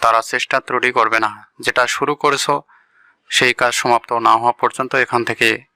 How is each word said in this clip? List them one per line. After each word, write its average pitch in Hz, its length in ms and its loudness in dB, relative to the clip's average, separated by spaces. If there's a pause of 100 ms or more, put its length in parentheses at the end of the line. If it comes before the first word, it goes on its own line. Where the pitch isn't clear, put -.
তারা 113 220 2
চেষ্টা 131 380 -2
ত্রুটি 123 320 -2
করবে 113 280 2
না, 104 280 -6 (120)
যেটা 123 260 0
শুরু 143 280 -4
করেছো 143 480 -2 (680)
সেই 127 260 0
কাজ 123 200 0
সমাপ্ত 123 380 0
না 113 200 2
হওয়া 117 200 2
পর্যন্ত 123 420 -4
এখান 120 300 0
থেকে 113 400 0 (120)